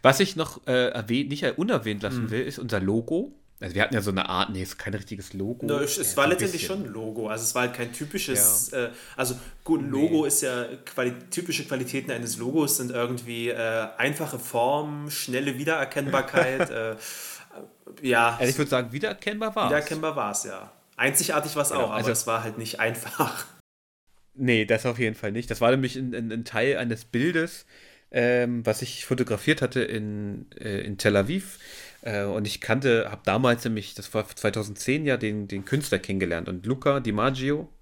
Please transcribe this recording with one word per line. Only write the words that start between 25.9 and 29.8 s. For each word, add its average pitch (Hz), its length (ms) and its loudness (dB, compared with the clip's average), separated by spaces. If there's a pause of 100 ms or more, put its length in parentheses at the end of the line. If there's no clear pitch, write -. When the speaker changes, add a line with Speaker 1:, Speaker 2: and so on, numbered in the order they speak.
Speaker 1:
ein, 127 180 -4
ein, 113 180 -4
ein 117 140 -4
Teil 123 320 2
eines 113 280 -2
Bildes, 165 600 0 (460)
ähm, 120 540 2
was 110 180 2
ich - 220 -8
fotografiert 127 580 2
hatte 127 180 0